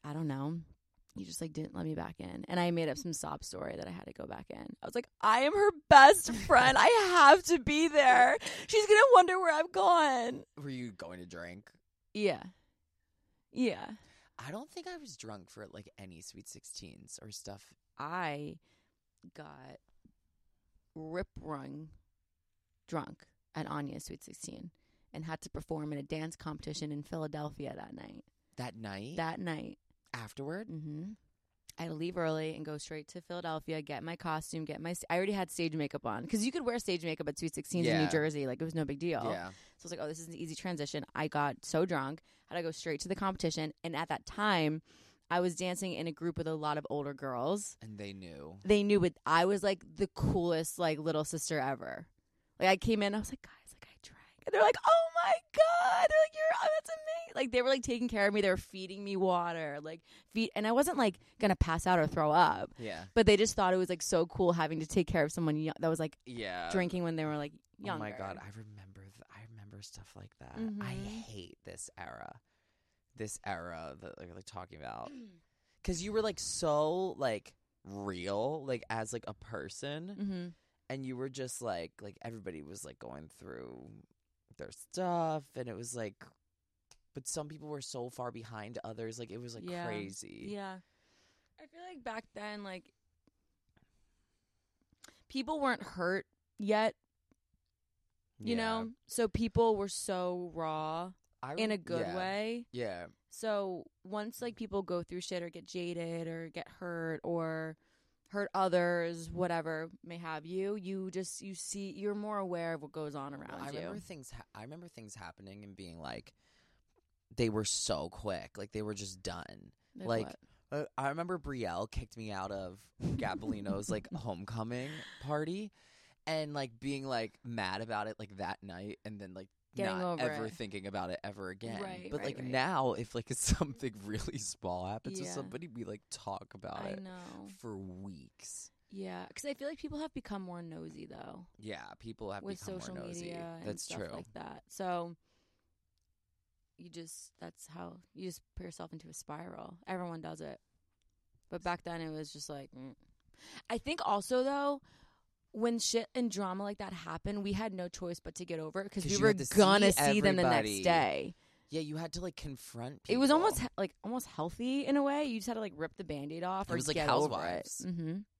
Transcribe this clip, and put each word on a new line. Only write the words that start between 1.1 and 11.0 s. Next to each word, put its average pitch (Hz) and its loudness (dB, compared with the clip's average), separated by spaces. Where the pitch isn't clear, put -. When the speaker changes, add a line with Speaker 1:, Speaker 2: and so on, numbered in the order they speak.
Speaker 1:
He 190 -10
just, 170 -10
like, 160 -6
didn't 156 -6
let 92 -6
me 156 -4
back - -8
in. - -10
And 175 2
I 175 4
made 165 0
up 139 -2
some 175 -6
sob 151 -6
story - -8
that - -8
I - -10
had 87 -12
to - -14
go - -8
back - -10
in. - -10
I - -10
was - -8
like, 240 -2
"I 220 6
am 294 6
her 415 8
best 285 12
friend. 262 8
I - 10
have 320 12
to 339 6
be 302 4
there. 262 10
She's 427 6
gonna 427 12
wonder 370 12
where 330 4
I'm 330 2
going." 302 6
Speaker 2:
Were 143 -8
you 123 -6
going 90 -10